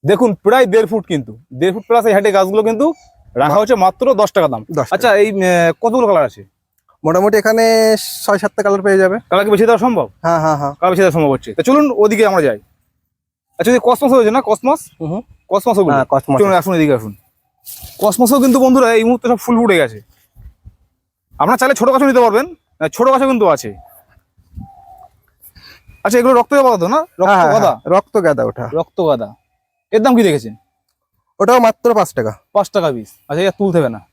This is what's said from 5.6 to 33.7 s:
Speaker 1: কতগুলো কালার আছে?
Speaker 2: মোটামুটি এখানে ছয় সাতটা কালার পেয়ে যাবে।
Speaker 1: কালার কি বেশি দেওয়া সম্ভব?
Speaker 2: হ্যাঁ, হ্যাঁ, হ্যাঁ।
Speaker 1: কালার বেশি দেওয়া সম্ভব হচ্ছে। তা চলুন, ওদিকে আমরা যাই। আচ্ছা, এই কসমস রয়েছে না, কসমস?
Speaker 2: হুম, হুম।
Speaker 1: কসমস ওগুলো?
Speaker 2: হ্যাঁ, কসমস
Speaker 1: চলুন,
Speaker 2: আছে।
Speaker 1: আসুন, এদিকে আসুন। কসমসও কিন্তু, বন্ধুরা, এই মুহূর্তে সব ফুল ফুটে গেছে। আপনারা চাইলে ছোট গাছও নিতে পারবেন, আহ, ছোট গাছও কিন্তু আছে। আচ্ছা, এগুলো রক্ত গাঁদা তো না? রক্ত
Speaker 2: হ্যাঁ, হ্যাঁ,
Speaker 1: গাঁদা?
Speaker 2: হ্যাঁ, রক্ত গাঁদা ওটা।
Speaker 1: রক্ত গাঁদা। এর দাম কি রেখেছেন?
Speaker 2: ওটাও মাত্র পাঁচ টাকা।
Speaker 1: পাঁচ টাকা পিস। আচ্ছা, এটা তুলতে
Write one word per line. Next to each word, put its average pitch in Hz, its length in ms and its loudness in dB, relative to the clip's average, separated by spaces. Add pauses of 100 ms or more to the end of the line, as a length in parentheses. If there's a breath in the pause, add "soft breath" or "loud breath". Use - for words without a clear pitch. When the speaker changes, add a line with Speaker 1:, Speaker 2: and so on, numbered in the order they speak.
Speaker 1:
কতগুলো 233 260 0
কালার 175 160 2
আছে? 107 200 -8 (600)
Speaker 2:
মোটামুটি 185 340 2
এখানে 220 580 2 (300)
ছয় 202 120 0
সাতটা 208 260 -4
কালার 196 180 0
পেয়ে 190 160 2
যাবে। 190 200 0 (120)
Speaker 1:
কালার 196 160 0
কি 214 60 0
বেশি 202 140 2
দেওয়া 226 120 4
সম্ভব? 190 320 -2 (120)
Speaker 2:
হ্যাঁ, 165 180 0
হ্যাঁ, 156 180 0
হ্যাঁ। 143 160 -6
Speaker 1:
কালার 175 180 -2
বেশি 180 100 0
দেওয়া 185 100 2
সম্ভব 151 200 0
হচ্ছে। 120 220 -6
তা 160 100 -4
চলুন, 285 340 2
ওদিকে 214 280 2
আমরা 190 160 0
যাই। 120 180 -2 (1000)
আচ্ছা, 185 120 0
এই 247 120 2
কসমস 247 300 0
রয়েছে 226 180 2
না, 262 140 0
কসমস? 254 340 -2 (220)
Speaker 2:
হুম, 156 100 -8
হুম। 202 100 -8 (280)
Speaker 1:
কসমস 196 280 -2
ওগুলো? 170 160 0
Speaker 2:
হ্যাঁ, 135 160 0
কসমস 135 300 -2
Speaker 1:
চলুন, 202 100 2
Speaker 2:
আছে। 185 80 2
Speaker 1:
আসুন, 185 160 -2
এদিকে 151 200 0
আসুন। 110 200 -6 (840)
কসমসও 233 420 0
কিন্তু, 262 200 2
বন্ধুরা, 254 340 2
এই 226 100 2
মুহূর্তে 240 240 -2
সব 233 100 0
ফুল 240 200 -4
ফুটে 220 200 2
গেছে। 110 240 -4 (1400)
আপনারা 214 200 0
চাইলে 262 180 0
ছোট 240 140 0
গাছও 269 180 2
নিতে 254 120 2
পারবেন, 233 260 2 (340)
আহ, - 80 -4
ছোট 247 200 -2
গাছও 269 200 2
কিন্তু 226 200 0
আছে। 123 260 -2 (2250 loud breath)
আচ্ছা, 233 160 0
এগুলো 254 140 2
রক্ত 240 200 0
গাঁদা 262 240 2
তো 175 100 -2
না? 254 100 -2
রক্ত 311 260 -4
Speaker 2:
হ্যাঁ, 196 140 2
হ্যাঁ, 165 140 2
Speaker 1:
গাঁদা? 208 200 2
Speaker 2:
হ্যাঁ, 113 140 -8
রক্ত 190 380 -2
গাঁদা 147 200 0
ওটা। 113 300 -8
Speaker 1:
রক্ত 165 280 -6
গাঁদা। 120 320 -2 (580)
এর 220 80 0
দাম 247 160 2
কি 233 60 4
রেখেছেন? 127 340 -2 (840)
Speaker 2:
ওটাও 240 200 4
মাত্র 233 340 0
পাঁচ 196 200 -2
টাকা। 113 180 -4 (220)
Speaker 1:
পাঁচ 202 160 -2
টাকা 170 220 -2
পিস। 113 180 -12 (180)
আচ্ছা, 156 140 -6
এটা 190 100 -2
তুলতে 185 260 -2